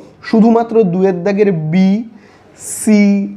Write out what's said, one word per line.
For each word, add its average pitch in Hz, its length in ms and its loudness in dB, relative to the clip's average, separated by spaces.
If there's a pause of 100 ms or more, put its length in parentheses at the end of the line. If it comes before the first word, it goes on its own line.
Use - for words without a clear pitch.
(220)
শুধুমাত্র 226 600 2
দুয়ের 185 420 -2
দাগের 202 280 0
বি, 190 520 0 (540)
সি 202 800 0